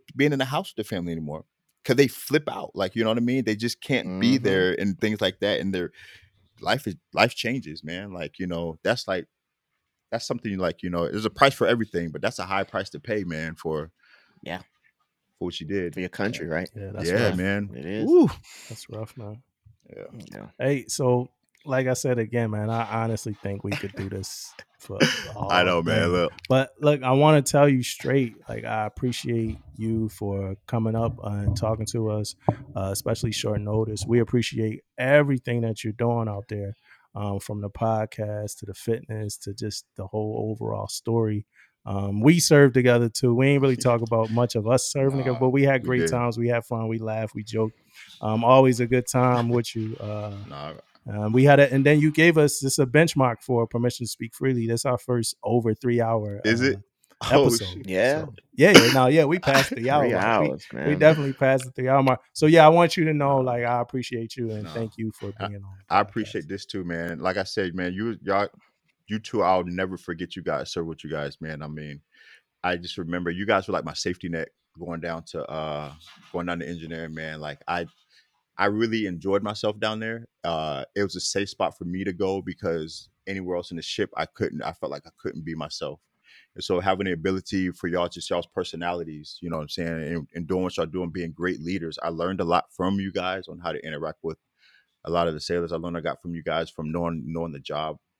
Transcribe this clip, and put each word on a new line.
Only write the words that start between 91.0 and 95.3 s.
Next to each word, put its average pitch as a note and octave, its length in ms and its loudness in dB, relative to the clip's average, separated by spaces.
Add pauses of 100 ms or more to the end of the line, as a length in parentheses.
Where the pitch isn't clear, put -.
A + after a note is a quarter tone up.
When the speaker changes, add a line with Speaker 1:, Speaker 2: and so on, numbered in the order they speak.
Speaker 1:
being E2+ 220 -8
great E2+ 300 -4
leaders, E2+ 420 -6
I E2 60 -4
learned F2 320 -4
a F2+ 40 -4
lot E2+ 200 2 (100)
from G2 240 -2
you G2 120 -6
guys F#2 360 -6
on E2+ 120 -16
how E2+ 120 -6
to D#2 140 -8
interact D#2 380 -8
with D#2+ 140 -8 (680)
a - 40 -8
lot E2+ 180 2
of D#2+ 60 -2